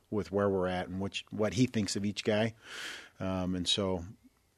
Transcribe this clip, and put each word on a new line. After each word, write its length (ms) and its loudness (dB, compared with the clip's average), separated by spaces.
with 200 -2
where 180 4
we're 180 4
at 200 0
and 140 -4
which, 280 -6
what 260 0
he 100 6
thinks 320 0
of 80 -2
each 180 -4
guy. 300 2
Um, 340 0
and 140 -2
so, 380 0